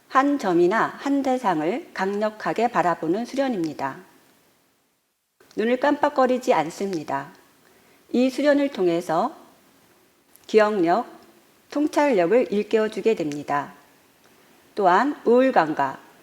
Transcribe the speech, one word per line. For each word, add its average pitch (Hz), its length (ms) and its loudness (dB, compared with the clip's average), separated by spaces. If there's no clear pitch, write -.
한 277 300 2
점이나 175 480 2
한 277 360 -4
대상을 226 720 -2
강력하게 208 760 -2
바라보는 175 560 -2
수련입니다. 170 720 -6
눈을 233 220 0
깜빡거리지 262 760 0
않습니다. 160 800 -4
이 254 200 2
수련을 285 400 0
통해서 175 680 -2
기억력, 208 600 2
통찰력을 254 800 2
일깨워주게 214 640 0
됩니다. 147 600 -6
또한 208 500 4
우울감과 170 720 2